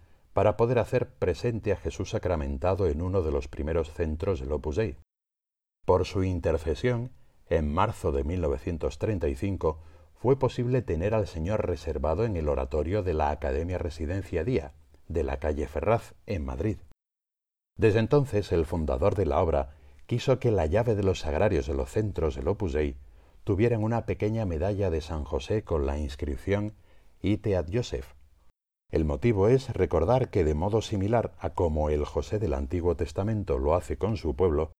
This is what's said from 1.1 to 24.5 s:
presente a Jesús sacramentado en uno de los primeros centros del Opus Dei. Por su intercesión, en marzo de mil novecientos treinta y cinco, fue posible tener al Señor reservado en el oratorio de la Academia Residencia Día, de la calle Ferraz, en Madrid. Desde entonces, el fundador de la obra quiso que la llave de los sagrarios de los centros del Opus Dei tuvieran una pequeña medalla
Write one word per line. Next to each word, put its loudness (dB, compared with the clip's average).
presente 0
a -2
Jesús -6
sacramentado 0
en -2
uno 0
de -2
los -2
primeros -2
centros -2
del -6
Opus -2
Dei. -2
Por 6
su -2
intercesión, 0
en 2
marzo 0
de 0
mil -2
novecientos -2
treinta 0
y 0
cinco, -2
fue 2
posible 0
tener 0
al 2
Señor -2
reservado -2
en -2
el -2
oratorio 0
de 0
la 2
Academia -2
Residencia -4
Día, -2
de 0
la -4
calle -2
Ferraz, -2
en -4
Madrid. -2
Desde 6
entonces, 2
el 4
fundador 0
de 2
la 2
obra 0
quiso 0
que 2
la 2
llave 2
de 0
los 2
sagrarios 0
de -2
los -4
centros -2
del -4
Opus -2
Dei 0
tuvieran 2
una -2
pequeña -2
medalla 0